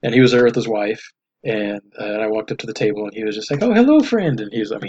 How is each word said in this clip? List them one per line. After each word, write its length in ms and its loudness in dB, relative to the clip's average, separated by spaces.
and 100 -2
he 80 6
was 100 6
there 140 4
with 100 4
his 120 -2
wife. 340 -4
And, 380 -4
uh, 60 -10
and 160 -6
I 60 -2
walked 240 -4
up 80 -6
to 80 -6
the 60 -2
table, 320 -2
and 80 -12
he 100 -10
was 120 -4
just 160 -10
like, 120 -2
Oh, 100 2
hello, 280 6
friend. 400 0
And 120 -8
he 60 -4
was, 120 -4
I 80 -6
mean 100 -12